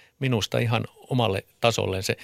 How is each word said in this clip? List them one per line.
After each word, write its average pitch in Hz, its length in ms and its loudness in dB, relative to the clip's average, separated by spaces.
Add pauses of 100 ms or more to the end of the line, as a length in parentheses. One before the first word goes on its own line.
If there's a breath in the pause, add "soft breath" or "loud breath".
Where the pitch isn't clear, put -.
(200 soft breath)
minusta 120 400 0
ihan 117 260 0 (240)
omalle 117 340 0 (180)
tasolleen. 98 420 0
Se, - 200 -2